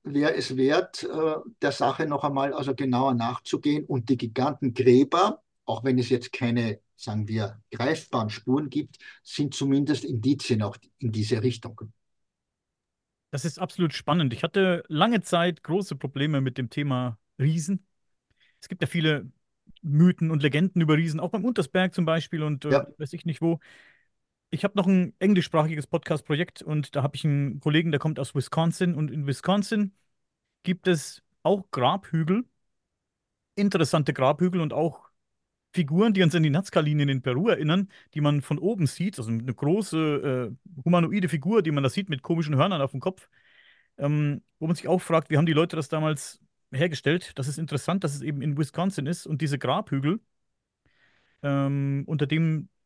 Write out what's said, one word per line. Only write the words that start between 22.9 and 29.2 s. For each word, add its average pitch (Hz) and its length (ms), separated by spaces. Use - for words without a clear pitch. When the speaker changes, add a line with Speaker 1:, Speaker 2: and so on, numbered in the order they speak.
Speaker 2:
weiß 147 160
ich 170 120
nicht 160 160
wo. 165 180
Ich - 120
hab 196 120
noch 190 120
ein 185 320
englischsprachiges 160 680
Podcast-Projekt 156 760
und 151 340
da 135 80
hab 139 120
ich - 100
einen 143 340
Kollegen, 156 320
der 143 80
kommt 156 200
aus - 160
Wisconsin 165 600
und 151 160
in 143 160